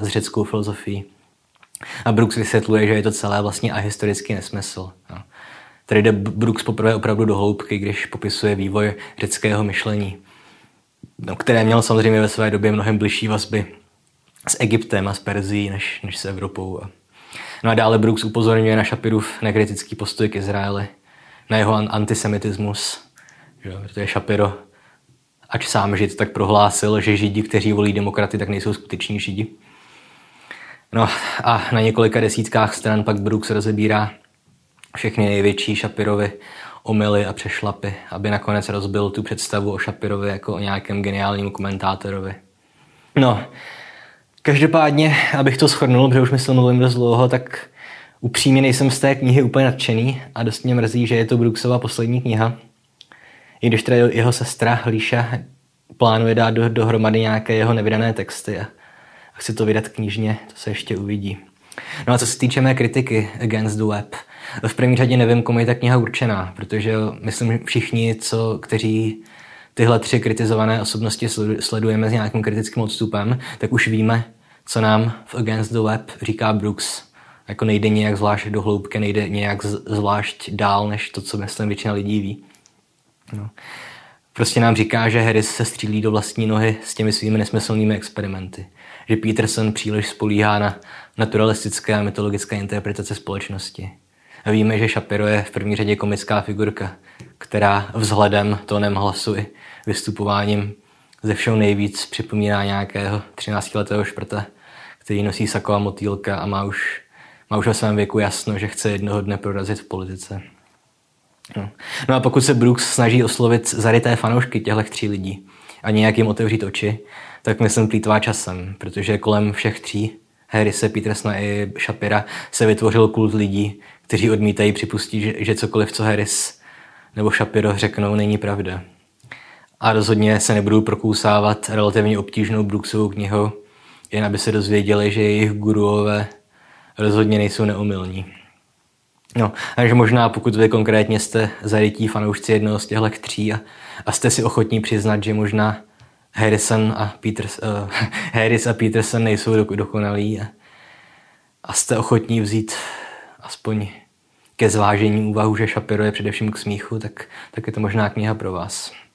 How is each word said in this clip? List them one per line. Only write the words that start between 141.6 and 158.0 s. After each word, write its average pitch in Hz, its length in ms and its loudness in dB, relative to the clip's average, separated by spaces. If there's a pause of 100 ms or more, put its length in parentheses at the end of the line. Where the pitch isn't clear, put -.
zarytí 107 460 0
fanoušci 107 440 -2
jednoho 107 280 2
z - 60 -10
těchto 110 240 0
tří 107 440 -4
a, 107 60 -4 (460)
a 107 60 -2
jste - 180 2
si 117 140 2
ochotní 110 360 0
přiznat, 107 440 0
že 107 100 -2
možná 107 440 0 (560)
Harrison 110 640 2
a 101 240 -4
Peters-, 107 420 -6
eh, 101 460 -4 (240)
<laughs> 117 60 2
Harris 113 280 2
a 117 60 2
Peterson 113 500 0
nejsou 110 300 0
dok-, 107 220 2
dokonalí 104 640 -2
a, 107 40 -8 (1200)
a - 100 -12
jste - 240 0
ochotní 113 440 2
vzít 110 320 -2 (640)
aspoň 107 480 -6 (680)
ke 110 140 4
zvážení 107 560 4
úvahu, 107 300 2
že 110 120 0
Shapiro 107 360 -2
je 104 80 2
především 104 400 -4
k 107 60 -6
smíchu, 104 420 -6
tak, 107 260 -12 (260)
tak - 160 -8
je 110 60 -4
to 110 60 -6
možná 104 300 0